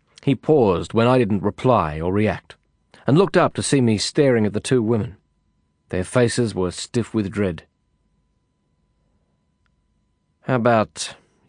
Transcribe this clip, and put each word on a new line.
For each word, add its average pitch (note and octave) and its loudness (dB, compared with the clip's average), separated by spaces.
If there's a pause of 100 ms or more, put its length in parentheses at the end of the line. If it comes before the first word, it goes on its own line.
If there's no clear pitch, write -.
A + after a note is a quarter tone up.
(240)
He C#3 0
paused G2+ 0
when A#2 2
I C3 4
didn't G2+ 0
reply F#2+ 0
or F2+ -4
react, G#2 -4 (500)
and C3 2
looked F#3 2
up E3+ 2
to G#2+ -4
see C#3+ 0
me A2 2
staring B2 0
at F#2+ -4
the G2+ -4
two B2+ 0
women. G#2+ -2 (720)
Their F2+ -4
faces A#2 0
were F2+ -4
stiff - -8
with G2+ -2
dread. F#2+ -6 (2750)
"How C3 -2
about A2+ 0 (320)